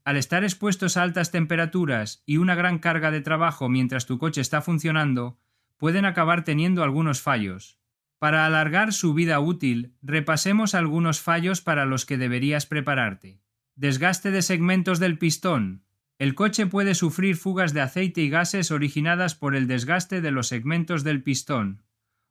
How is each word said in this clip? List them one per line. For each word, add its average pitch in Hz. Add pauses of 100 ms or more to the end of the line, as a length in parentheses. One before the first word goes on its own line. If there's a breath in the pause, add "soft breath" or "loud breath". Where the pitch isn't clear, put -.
al 143
estar 170
expuestos 196
a 180
altas 175
temperaturas 160
y 147
una 180
gran 175
carga 160
de 151
trabajo 156
mientras 127
tu 127
coche 156
está 147
funcionando, 147 (380)
pueden 175
acabar 170
teniendo 170
algunos 147
fallos. 101 (400)
Para 156
alargar 160
su 170
vida 160
útil, 131
repasemos 160
algunos 165
fallos 175
para 147
los 131
que 139
deberías 127
prepararte. 127 (340)
Desgaste 143
de 190
segmentos 180
del 175
pistón. 135 (360)
El 139
coche 208
puede 196
sufrir 175
fugas 180
de 151
aceite 175
y 147
gases 170
originadas 156
por 139
el 131
desgaste 160
de 160
los 131
segmentos 160
del 143
pistón. 123 (480)